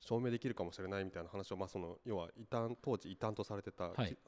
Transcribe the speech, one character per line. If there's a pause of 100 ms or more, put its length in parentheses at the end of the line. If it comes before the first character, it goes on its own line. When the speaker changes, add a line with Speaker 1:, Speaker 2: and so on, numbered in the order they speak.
Speaker 1:
証
明
で
き
る
か
も
し
れ
な
い
み
た
い
な
話
を、
ま
あ、
そ
の、
要
は
異
端、
当
時
異
端
と
さ
れ
て
た、
Speaker 2:
は
い。
Speaker 1:
き-、